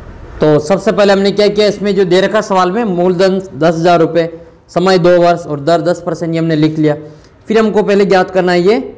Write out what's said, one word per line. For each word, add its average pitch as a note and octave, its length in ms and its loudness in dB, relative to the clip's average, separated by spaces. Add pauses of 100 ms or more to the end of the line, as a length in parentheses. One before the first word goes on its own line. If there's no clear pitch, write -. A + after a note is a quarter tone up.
(420)
तो D3+ 180 4
सबसे F#3+ 320 -2
पहले G3 220 4
हमने G3 180 0
क्या G#3 160 2
किया, G#3 200 0
इसमें G3+ 280 -2
जो F#3+ 100 2
दे F3+ 160 2
रखा G3 200 0
सवाल F#3 300 0
में A#3 120 -2
मूलधन F#3 580 0 (140)
दस D#3+ 200 0
हजार E3+ 240 2
रुपये, E3 420 -2 (260)
समय F#3 300 0
दो F3 240 4
वर्ष E3+ 260 2
और D3 120 -6
दर E3 220 0
दस E3+ 240 -4
परसेंट, E3 280 -6
ये E3 60 -2
हमने D#3+ 160 0
लिख D#3 240 0
लिया। D3+ 180 0 (500)
फिर A3 100 0
हमको G#3+ 260 0
पहले G3 220 2
ज्ञात F#3 260 0
करना F3+ 200 0
है F3 100 2
ये, G3 140 2 (220)